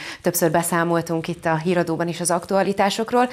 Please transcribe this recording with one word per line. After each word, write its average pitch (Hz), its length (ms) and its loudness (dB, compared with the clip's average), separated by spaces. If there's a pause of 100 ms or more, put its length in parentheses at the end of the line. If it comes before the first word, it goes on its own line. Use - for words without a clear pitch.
(220)
többször 170 300 2
beszámoltunk 170 760 0
itt 170 180 -8
a 160 120 2
híradóban 170 500 0
is 170 120 -6
az 175 120 -2
aktualitásokról, 196 1000 0